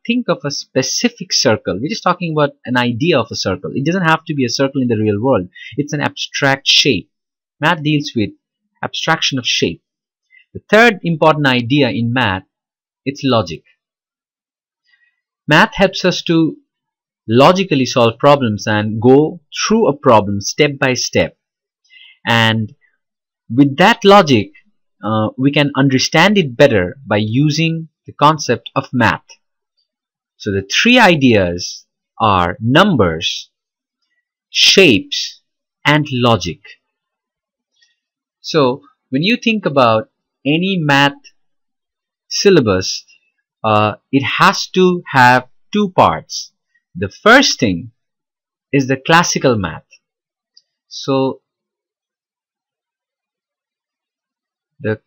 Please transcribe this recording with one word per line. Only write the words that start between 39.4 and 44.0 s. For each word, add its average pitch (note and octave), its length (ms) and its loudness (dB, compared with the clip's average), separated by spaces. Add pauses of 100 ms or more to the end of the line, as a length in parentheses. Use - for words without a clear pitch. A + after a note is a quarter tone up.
about A#2+ 440 0 (360)
any F3+ 340 -2
math C#3+ 380 2 (1080)
syllabus, A#2 760 0 (600)
uh, G#2+ 320 0 (160)